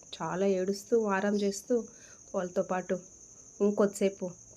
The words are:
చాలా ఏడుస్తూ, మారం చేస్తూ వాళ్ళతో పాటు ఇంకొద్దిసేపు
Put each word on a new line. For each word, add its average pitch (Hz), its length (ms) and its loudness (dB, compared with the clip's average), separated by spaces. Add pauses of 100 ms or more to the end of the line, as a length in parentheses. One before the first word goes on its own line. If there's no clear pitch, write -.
(220)
చాలా 170 240 -2
ఏడుస్తూ, 202 600 2
మారం 202 300 0
చేస్తూ 202 400 0 (580)
వాళ్ళతో 185 280 -2
పాటు 185 360 -2 (600)
ఇంకొద్దిసేపు 202 720 2 (260)